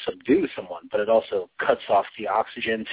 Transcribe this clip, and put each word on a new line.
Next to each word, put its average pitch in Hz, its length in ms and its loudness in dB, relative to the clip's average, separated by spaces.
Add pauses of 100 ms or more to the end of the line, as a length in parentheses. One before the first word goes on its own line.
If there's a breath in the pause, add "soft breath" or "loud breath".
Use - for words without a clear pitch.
subdue 135 500 0
someone, 90 340 -10
but 104 120 -2
it 104 80 -2
also 110 400 2 (100)
cuts - 300 2
off 98 160 4 (120)
the 107 100 -6
oxygen 110 640 -2